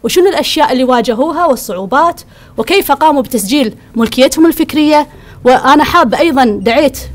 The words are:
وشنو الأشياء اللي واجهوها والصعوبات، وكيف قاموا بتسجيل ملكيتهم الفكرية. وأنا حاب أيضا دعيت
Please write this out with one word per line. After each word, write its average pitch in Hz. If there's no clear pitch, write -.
وشنو 359
الأشياء 302
اللي 262
واجهوها 254
والصعوبات، 254
وكيف 330
قاموا 285
بتسجيل 226
ملكيتهم 254
الفكرية. 302
وأنا 269
حاب 285
أيضا 277
دعيت 233